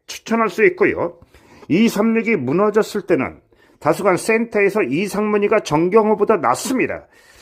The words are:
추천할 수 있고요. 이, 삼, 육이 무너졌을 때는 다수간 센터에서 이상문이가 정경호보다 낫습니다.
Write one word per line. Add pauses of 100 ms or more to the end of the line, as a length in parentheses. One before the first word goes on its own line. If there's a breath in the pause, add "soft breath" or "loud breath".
추천할
수
있고요. (480 loud breath)
이,
삼,
육이
무너졌을
때는 (400 soft breath)
다수간
센터에서
이상문이가
정경호보다
낫습니다. (340 soft breath)